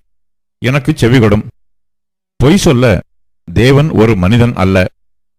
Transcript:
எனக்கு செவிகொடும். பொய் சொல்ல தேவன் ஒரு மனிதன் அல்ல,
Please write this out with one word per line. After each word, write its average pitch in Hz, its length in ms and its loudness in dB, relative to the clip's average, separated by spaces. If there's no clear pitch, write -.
எனக்கு 135 340 -4
செவிகொடும். 110 540 0
பொய் 151 200 2
சொல்ல 123 440 0
தேவன் 135 380 2
ஒரு 107 260 0
மனிதன் 117 380 0
அல்ல, 95 340 -2